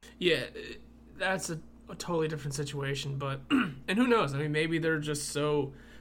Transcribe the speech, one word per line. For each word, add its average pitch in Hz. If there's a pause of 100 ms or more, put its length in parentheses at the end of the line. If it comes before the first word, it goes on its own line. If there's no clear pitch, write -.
(160)
Yeah, 156 (760)
that's 190
a, 160 (300)
a -
totally 160
different 143
situation, 139
but, 135
<clears throat> -
and 220
who 254
knows? 214
I 139
mean, 151
maybe 160
they're 160
just 147
so 147 (280)